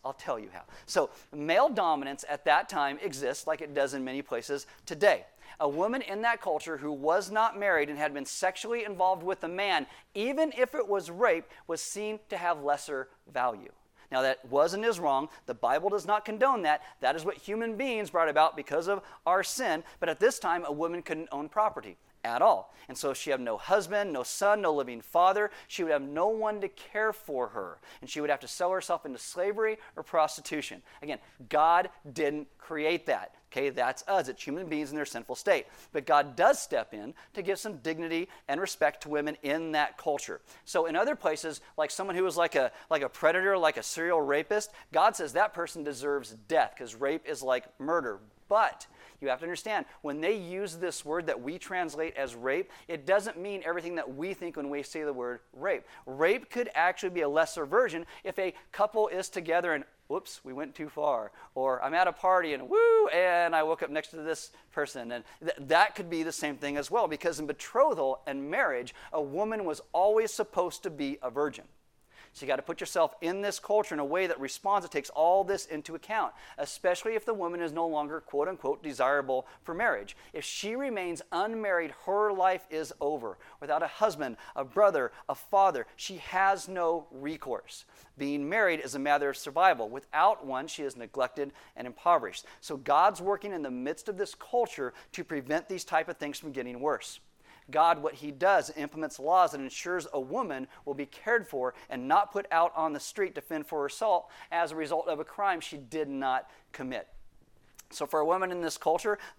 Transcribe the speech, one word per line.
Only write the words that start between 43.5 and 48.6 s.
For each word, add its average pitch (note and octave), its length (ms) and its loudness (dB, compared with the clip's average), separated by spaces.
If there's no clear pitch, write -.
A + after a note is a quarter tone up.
like D#3+ 180 4
a A2+ 80 -6
serial E3 380 0
rapist, D3+ 500 0
God G3 240 6
says C#3+ 160 -6
that G3+ 200 2
person E3+ 300 -6
deserves C#3 480 -4
death C#3+ 300 2
'cause A2+ 180 -14
rape C#3 300 -2
is C3+ 180 -6
like B2+ 340 0
murder. C3 440 -2
But G3+ 400 2